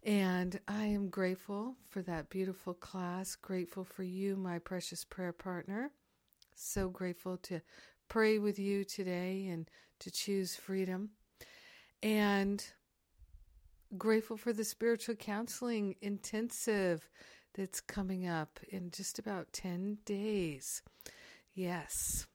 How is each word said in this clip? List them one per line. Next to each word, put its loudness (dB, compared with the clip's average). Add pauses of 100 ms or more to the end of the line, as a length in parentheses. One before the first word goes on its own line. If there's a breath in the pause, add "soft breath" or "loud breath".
And 4
I 0
am 2
grateful 0 (140)
for -4
that -4
beautiful -2
class, -4
grateful -4
for -6
you, 0
my -2
precious -6
prayer -4
partner. -4 (640)
So -2
grateful -4
to -6 (480 loud breath)
pray 6
with 2
you 2
today -2
and -2 (300 loud breath)
to -12
choose 0
freedom. -2 (920 loud breath)
And 4 (1300)
grateful 4
for 0
the 0
spiritual 2
counseling -2
intensive 0 (440 loud breath)
that's -4
coming -2
up -2
in -6
just -6
about -4
ten -2
days. 0 (680 loud breath)
Yes. -2